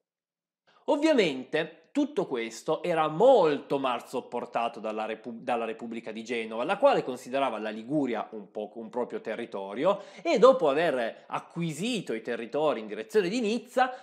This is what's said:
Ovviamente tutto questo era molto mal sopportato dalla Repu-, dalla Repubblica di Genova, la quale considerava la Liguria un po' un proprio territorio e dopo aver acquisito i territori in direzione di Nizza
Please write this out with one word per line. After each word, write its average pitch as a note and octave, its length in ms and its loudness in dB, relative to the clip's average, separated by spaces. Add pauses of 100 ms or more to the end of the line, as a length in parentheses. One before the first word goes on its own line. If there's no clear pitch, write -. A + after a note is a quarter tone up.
(880)
Ovviamente F#3 1000 0
tutto C#4 340 0
questo A#2+ 560 -4
era D#3+ 280 0
molto D#3+ 680 6
mal B2+ 300 -2
sopportato A#2 720 -4
dalla G#2+ 260 -4
Repu-, A2 380 -10
dalla A#2+ 220 -2
Repubblica A2+ 460 -8
di A2 120 -10
Genova, A2+ 400 -4
la F#3 140 -2
quale A#3+ 260 4
considerava B2+ 560 -4
la G#2+ 100 -4
Liguria A2+ 640 -2
un G#2 180 -14
po' G#2+ 240 -8
un A2+ 160 -14
proprio A2+ 320 -6
territorio A2+ 800 -4 (220)
e D#4+ 160 2
dopo B3+ 280 8
aver C3+ 600 0
acquisito E3+ 840 -4
i A2+ 100 -6
territori A#2+ 560 0
in G#2+ 80 -10
direzione A2 420 0
di A#3 100 -2
Nizza A#3+ 640 0